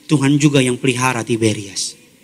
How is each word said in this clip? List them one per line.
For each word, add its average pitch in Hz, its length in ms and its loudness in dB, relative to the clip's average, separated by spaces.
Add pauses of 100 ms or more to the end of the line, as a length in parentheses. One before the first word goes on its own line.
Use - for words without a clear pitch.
Tuhan 139 340 2
juga 139 220 4
yang 123 160 -2
pelihara 123 480 0
Tiberias. 104 680 -2 (300)